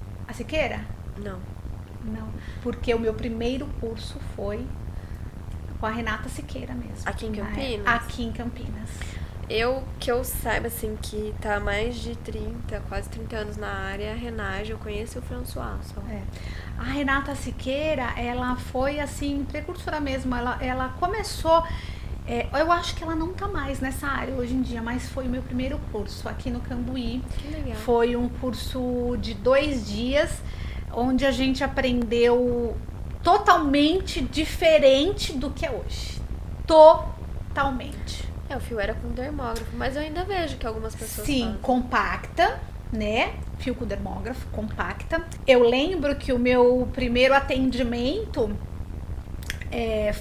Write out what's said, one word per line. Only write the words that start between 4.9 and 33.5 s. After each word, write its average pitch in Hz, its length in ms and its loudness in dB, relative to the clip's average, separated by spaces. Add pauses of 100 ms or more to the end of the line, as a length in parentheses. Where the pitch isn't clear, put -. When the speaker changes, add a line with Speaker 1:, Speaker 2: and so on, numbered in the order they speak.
Speaker 1:
com 220 60 -2
a 214 60 0
Renata 226 380 -4
Siqueira 247 440 -8
mesmo. - 320 -8
Speaker 2:
Aqui 220 220 -4
em - 40 -4
Speaker 1:
Na 208 60 -4
é-, 208 80 -4
Speaker 2:
Campinas? 214 420 -4
Speaker 1:
aqui 233 360 0
em 226 80 -4
Campinas. 220 580 -6 (600)
Speaker 2:
Eu, 254 340 0 (160)
que - 100 -4
eu 247 140 2
saiba, 220 440 -2
assim, 214 340 -6
que 214 400 -4
tá 208 160 0
há - 20 -2
mais 208 400 0
de 233 160 -6
trinta, 220 720 -6
quase 196 220 -4
trinta 226 260 -6
anos 208 220 -6
na 208 100 -6
área, 202 460 -4
a - 20 -6
Renage, 214 560 -4
eu 214 60 -6
conheço 208 420 -8
o - 20 -8
François 240 560 -6 (160)
só. 208 60 -10 (100)
Speaker 1:
É. 196 120 -6 (580)
A 226 40 -4
Renata 269 520 0
Siqueira, 262 840 -2
ela 247 380 -2
foi, 269 460 0
assim, 285 500 -2
precursora 302 480 -4
mesmo. 262 340 -2
Ela, 240 280 -2
ela 254 280 -2 (100)
começou, 349 600 4 (640)
é, 233 220 -2 (100)
eu 320 140 6
acho 349 240 2
que - 80 -6
ela 330 100 -2
não 330 200 -2
tá 381 160 -6
mais 277 320 -2
nessa 262 260 -2
área 262 280 -2
hoje 247 180 -2
em 262 80 2
dia, 240 200 -2
mas 240 280 -4
foi 262 160 -4
o 247 40 -2
meu 254 120 -2
primeiro 254 360 -2 (140)
curso 214 380 -6
aqui 233 200 -6
no 240 120 -4
Cambuí. 247 600 -4 (160)
Speaker 2:
Que - 120 -4
legal. 285 320 -4
Speaker 1:
Foi 240 340 4
um 240 140 0
curso 247 880 -2
de 208 140 -4
dois 262 520 2
dias, 254 460 2 (640)
onde 254 320 2
a 269 60 6
gente 262 300 2
aprendeu 240 1160 4 (440)
totalmente 339 1000 6